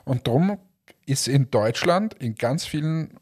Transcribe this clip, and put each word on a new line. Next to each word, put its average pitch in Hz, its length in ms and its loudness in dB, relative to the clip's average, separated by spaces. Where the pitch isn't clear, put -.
Und 131 240 -2
drum 180 300 2
ist 139 220 -2
in 135 220 2
Deutschland 170 640 2
in 117 220 -6
ganz 131 300 -2
vielen, 156 560 -4